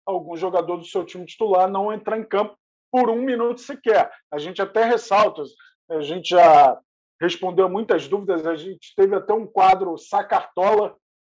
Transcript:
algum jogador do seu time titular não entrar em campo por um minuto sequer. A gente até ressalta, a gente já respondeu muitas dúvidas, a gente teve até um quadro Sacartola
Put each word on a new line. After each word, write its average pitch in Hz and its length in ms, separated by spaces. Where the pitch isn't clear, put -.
algum 175 300
jogador 175 420
do 165 80
seu 185 180
time 180 220
titular 190 420
não 196 240
entrar 214 280
em 226 40
campo 208 320
por 247 180
um 233 120
minuto 240 400
sequer. 220 500
A 151 60
gente 170 240
até 208 220
ressalta, 214 580
a 156 120
gente 160 280
já 156 480
respondeu 180 480
muitas 196 380
dúvidas, 180 380
a 165 100
gente 165 420
teve 392 180
até - 180
um 220 140
quadro 185 500
Sacartola 202 1000